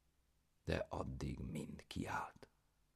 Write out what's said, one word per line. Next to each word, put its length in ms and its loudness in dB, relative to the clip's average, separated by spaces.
De 220 4
addig 500 0
mind 480 -4
kiállt. 600 -2